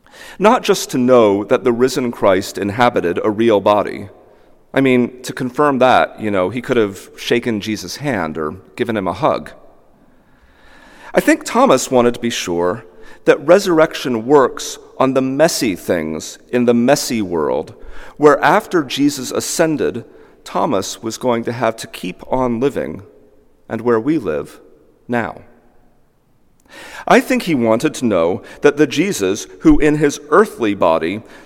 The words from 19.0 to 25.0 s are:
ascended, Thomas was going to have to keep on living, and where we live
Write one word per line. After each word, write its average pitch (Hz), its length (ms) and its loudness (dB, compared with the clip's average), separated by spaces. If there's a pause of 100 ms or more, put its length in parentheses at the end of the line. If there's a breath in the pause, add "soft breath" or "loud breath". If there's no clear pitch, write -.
ascended, 117 720 -2 (380 loud breath)
Thomas - 580 -4
was 113 160 -8
going 117 260 -2
to 117 80 -6
have 117 260 -2
to - 100 -14
keep - 340 -12 (100)
on 123 280 -2
living, 80 440 -4 (640)
and 113 140 -8
where 117 180 0
we 143 180 -2
live 78 440 -6 (460)